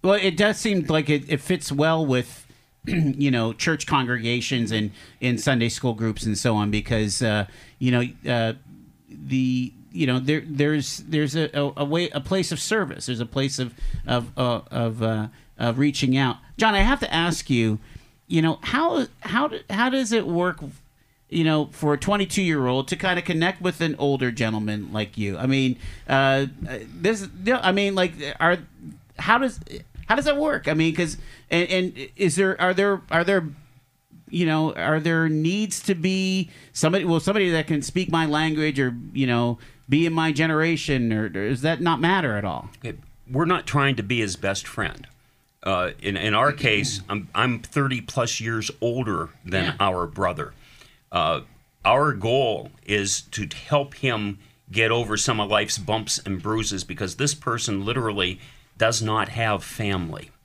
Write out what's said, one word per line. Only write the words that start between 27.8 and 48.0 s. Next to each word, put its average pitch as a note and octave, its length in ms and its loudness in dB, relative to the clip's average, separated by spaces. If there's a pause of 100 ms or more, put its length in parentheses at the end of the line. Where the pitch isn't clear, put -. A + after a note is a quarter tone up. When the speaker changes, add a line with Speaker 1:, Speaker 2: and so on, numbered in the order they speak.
Speaker 1:
like, F3+ 180 2 (260)
are, F3 200 4 (600)
how A#3 200 4
does, C4 200 0 (500)
how A3+ 60 4
does C#4+ 120 0
that D4 100 4
work? D4 320 0
I D#3 60 2
mean, D#3+ 200 2
'cause, E3 220 -2 (340)
and, F3 200 2
and F3+ 460 -2
is F3+ 200 2
there, F#3+ 240 2
are F#3 140 4
there, G3 260 2 (100)
are E3+ 140 2
there, F3+ 240 2 (840)
you F3 140 0
know, D#3 300 2
are D3+ 260 0
there E3 300 2
needs F3 540 0
to G3 100 2
be F#3+ 560 0 (240)
somebody, E3+ 320 2
well, E3 140 2
somebody F#3+ 300 2
that D#3+ 160 0
can D3+ 140 0
speak F3+ 300 -2
my E3 160 2
language D3+ 520 0
or, B2+ 160 2 (200)
you C3+ 120 2
know, A#2+ 320 2 (300)
be D3+ 160 4
in E3 80 0
my D#3+ 200 2
generation, D3+ 840 0
or, G#2+ 100 0
or G#2 60 -4
does G#2 320 -2
that D#3+ 180 0
not E3 180 2
matter E3 380 2
at G2+ 80 -2
all? D#2 240 -6 (160)
Speaker 2:
Okay. A#2+ 140 -8 (320)
We're D3+ 160 2
not F3+ 200 0
trying C#3 300 4
to A2 60 -4
be A#2 180 0
his G2 160 -2
best G2 300 -4
friend. - 400 -6 (560)
Uh, F2+ 280 0 (100)
in, G2 160 -2
in G#2 180 0
our C3+ 180 4
case, A2 560 0
I'm, G#2 260 -6
I'm A#2 240 2
thirty C3 420 -2